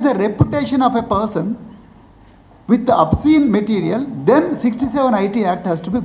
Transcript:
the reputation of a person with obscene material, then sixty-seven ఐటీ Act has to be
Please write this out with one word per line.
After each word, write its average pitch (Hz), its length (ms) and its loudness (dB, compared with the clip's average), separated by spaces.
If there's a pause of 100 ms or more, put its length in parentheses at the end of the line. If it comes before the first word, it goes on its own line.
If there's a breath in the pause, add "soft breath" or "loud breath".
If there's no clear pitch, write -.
the 254 80 2 (120)
reputation 262 640 0
of - 60 0
a 233 100 0 (100)
person 196 320 -2 (1200 soft breath)
with 240 200 2 (140)
obscene 285 540 2
material, 208 440 0 (280)
then 294 160 4 (200)
sixty-seven 254 480 0 (120)
ఐటీ 208 200 -2
Act 180 220 -2
has 165 200 -2
to 180 100 -6
be 247 80 0